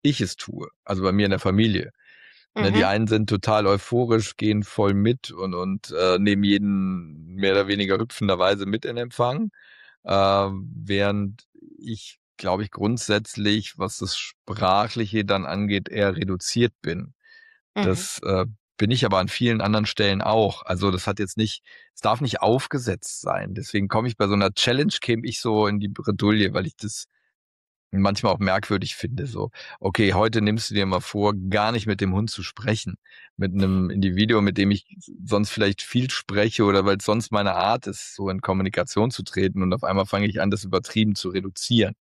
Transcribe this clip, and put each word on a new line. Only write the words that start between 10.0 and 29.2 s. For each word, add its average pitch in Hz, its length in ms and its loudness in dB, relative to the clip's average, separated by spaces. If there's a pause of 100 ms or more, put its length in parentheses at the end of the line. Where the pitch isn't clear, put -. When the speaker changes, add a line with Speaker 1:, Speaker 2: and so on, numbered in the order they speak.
Speaker 1:
Äh, - 80 -2
während 98 1300 0 (320)
ich, - 400 -12 (180)
glaub 95 240 -2
ich, 104 100 -4
grundsätzlich, 104 1080 -2
was 98 200 -6
das 98 180 -6
Sprachliche 107 1080 -2
dann 98 220 0
angeht, 98 420 -2
eher 101 280 0
reduziert 95 680 -2
bin. - 320 -8 (640)
Speaker 2:
Mhm. 190 280 0
Speaker 1:
Das, - 200 -10
äh, 95 220 0 (300)
bin 107 140 0
ich 123 140 2
aber 98 140 4
an 104 100 2
vielen 117 320 0
anderen 104 260 2
Stellen 98 360 0
auch. 107 400 2
Also 92 280 0
das 90 160 -2
hat 101 120 -2
jetzt 101 180 -4
nicht, 107 260 -2 (320)
es - 60 -20
darf 110 220 2
nicht 107 180 -2
aufgesetzt 123 800 0
sein. - 340 -4
Deswegen 101 340 -2
komme 113 200 0
ich 113 80 -6
bei 104 100 2
so 101 80 2
einer 98 200 2
Challenge, 131 460 0
käme 120 260 -2
ich 123 140 -6
so 107 260 4
in 104 140 0
die 101 80 -4
Bredouille, 101 680 0
weil 90 120 0
ich - 100 -10
das - 300 -10 (840)
manchmal 98 400 2
auch 113 60 0
merkwürdig 98 580 0
finde, 127 300 -6